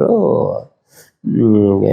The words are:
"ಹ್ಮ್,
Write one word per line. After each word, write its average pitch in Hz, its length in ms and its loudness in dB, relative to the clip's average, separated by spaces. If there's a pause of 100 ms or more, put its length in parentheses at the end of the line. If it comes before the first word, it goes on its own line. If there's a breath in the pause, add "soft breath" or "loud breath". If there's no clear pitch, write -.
(1300 soft breath)
"ಹ್ಮ್, 101 680 2